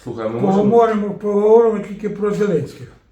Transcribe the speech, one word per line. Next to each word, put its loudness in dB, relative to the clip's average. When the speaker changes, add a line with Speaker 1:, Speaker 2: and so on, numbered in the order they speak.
Speaker 1:
Слухай, -8
ми -6
можемо 2
Speaker 2:
Поговоримо, 2
поговоримо 2
тільки -10
про -4
Зеленських. -4